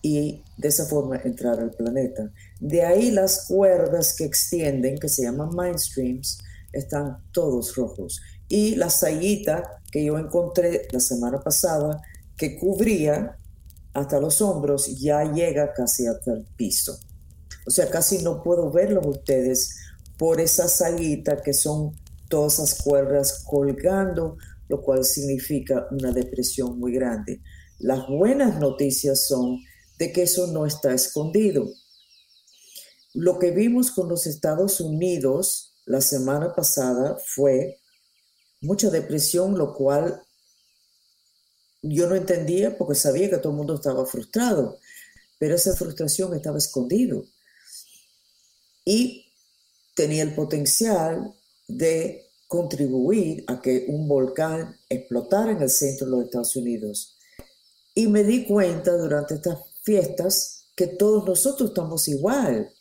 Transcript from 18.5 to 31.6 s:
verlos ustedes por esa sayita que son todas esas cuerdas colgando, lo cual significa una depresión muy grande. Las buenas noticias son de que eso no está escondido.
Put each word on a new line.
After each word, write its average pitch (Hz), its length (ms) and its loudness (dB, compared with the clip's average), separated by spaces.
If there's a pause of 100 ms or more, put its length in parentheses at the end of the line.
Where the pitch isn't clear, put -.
verlos 185 360 2
ustedes 131 680 0 (440)
por 165 240 2
esa 170 260 2
sayita 165 720 0
que 143 140 -2
son 151 440 -2 (300)
todas 151 300 2
esas 147 240 -2
cuerdas 139 640 2
colgando, 165 880 0 (340)
lo 139 120 -2
cual 131 200 2
significa 139 880 -2
una 131 220 -2
depresión 123 680 -2
muy 120 140 -4
grande. 120 480 -4 (380)
Las 131 280 -2
buenas 202 540 2
noticias 139 680 0
son 127 340 -2 (380)
de 175 140 -2
que 180 120 2
eso 180 240 0
no 156 180 -2
está 143 260 0
escondido. 156 720 0 (1500)